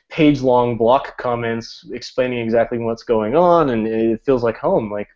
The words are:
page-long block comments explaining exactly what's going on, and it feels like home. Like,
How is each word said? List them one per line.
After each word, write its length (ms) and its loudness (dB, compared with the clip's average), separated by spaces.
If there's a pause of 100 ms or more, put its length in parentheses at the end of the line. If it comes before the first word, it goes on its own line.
page-long 680 2
block 420 2
comments 720 -6
explaining 460 -4
exactly 400 0
what's 260 -6
going 320 0
on, 340 4
and 160 -2
it 380 -2
feels 180 0
like 140 -2
home. 340 -2
Like, 260 -8